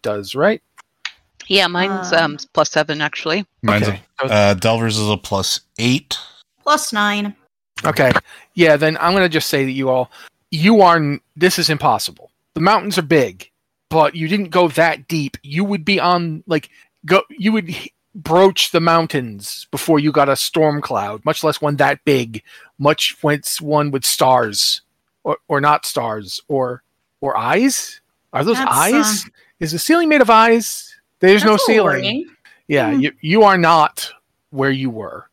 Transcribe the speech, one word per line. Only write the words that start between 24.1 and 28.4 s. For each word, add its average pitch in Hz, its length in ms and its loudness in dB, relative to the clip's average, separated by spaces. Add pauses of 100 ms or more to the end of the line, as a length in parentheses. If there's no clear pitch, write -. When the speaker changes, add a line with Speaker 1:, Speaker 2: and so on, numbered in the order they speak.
Speaker 1:
or, 147 140 -4 (100)
or 143 120 -2
not 147 260 0
stars 107 640 -6
or, 127 340 -4 (400)
or 139 140 -4
eyes. 175 640 -2 (340)
Are 135 100 0